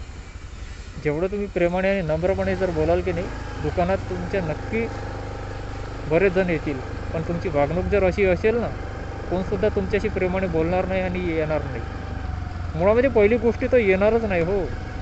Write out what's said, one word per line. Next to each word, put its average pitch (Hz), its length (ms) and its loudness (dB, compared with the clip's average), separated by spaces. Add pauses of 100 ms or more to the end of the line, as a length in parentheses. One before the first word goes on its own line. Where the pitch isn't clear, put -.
(1040)
जेवढं 151 240 0
तुम्ही 202 200 -4
प्रेमाने 185 420 2
आणि 196 120 2
नम्रपणे 185 540 0
जर 180 140 0
बोलाल 156 320 2
की 180 100 -2
नाही, 175 160 -2 (360)
दुकानात 175 340 0 (120)
तुमच्या 180 320 -2
नक्की 180 440 -2 (1200)
बरेच 180 240 4
जण 180 160 2
येतील. 147 300 -2 (340)
पण 165 140 -2
तुमची 175 220 -4
वागणूक 151 360 0
जर 190 180 2
अशी 185 220 4
असेल 185 300 4
ना, 220 120 0 (600)
कोणसुद्धा 190 460 0
तुमच्याशी 202 320 0
प्रेमाने 190 400 0
बोलणार 170 380 2
नाही 190 160 0
आणि 185 260 -2
येणार 156 360 0
नाही. 127 180 -6 (920)
मुळामध्ये 214 340 6
पहिली 220 280 6
गोष्ट 226 340 2
तर 254 60 8
येणारच 214 480 4
नाही 185 160 2
हो, 185 200 0 (400)